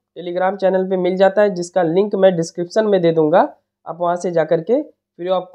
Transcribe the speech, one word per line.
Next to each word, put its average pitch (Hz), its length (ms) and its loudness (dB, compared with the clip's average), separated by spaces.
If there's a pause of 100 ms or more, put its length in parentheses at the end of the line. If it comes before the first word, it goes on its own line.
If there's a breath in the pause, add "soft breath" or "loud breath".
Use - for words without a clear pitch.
(160)
Telegram 180 400 -4
चैनल 190 320 0
पे 190 80 0
मिल 180 200 0
जाता 190 260 2
है, 202 120 2
जिसका 175 280 -2
लिंक 185 320 0
मैं 190 220 4
डिस्क्रिप्शन 175 500 -4
में 196 140 2
दे 170 120 2
दूँगा, 160 280 4 (460)
आप 160 140 -12
वहाँ 175 160 -2
से 185 140 -6
जा 165 140 0
कर 160 160 0
के 226 220 0
free - 500 -10
of 180 120 -2 (100)